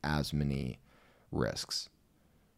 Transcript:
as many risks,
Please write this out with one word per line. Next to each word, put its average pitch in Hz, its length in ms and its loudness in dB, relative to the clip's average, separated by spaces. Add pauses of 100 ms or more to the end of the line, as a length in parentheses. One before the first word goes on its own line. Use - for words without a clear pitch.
as 73 280 2
many 69 480 0 (520)
risks, - 580 -2 (680)